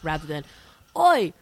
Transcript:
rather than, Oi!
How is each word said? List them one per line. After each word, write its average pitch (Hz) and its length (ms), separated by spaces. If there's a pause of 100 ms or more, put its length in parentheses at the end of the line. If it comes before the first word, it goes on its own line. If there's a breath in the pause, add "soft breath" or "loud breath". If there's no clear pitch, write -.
rather 156 240
than, 147 160 (520 soft breath)
Oi! 320 460